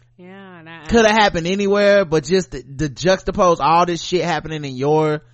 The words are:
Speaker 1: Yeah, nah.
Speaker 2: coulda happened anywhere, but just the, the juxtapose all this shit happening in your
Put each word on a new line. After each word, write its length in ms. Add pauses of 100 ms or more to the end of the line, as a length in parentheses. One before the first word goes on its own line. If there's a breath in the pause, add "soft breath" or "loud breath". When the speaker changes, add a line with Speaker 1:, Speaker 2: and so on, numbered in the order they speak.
(180)
Speaker 1:
Yeah, 440
nah. 260
Speaker 2:
coulda 220
happened 380
anywhere, 560
but 220
just 260
the, 120
the 260
juxtapose 720
all 240
this 160
shit 240
happening 380
in 120
your 460 (120 soft breath)